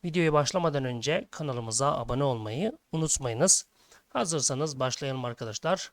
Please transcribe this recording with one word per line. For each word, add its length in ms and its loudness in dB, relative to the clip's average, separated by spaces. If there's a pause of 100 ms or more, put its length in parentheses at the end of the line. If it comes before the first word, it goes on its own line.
Videoya 300 2
başlamadan 520 2
önce 460 -2
kanalımıza 680 0
abone 260 0
olmayı 540 -2 (140)
unutmayınız. 760 2 (440)
Hazırsanız 680 -2
başlayalım 460 -2
arkadaşlar. 680 -4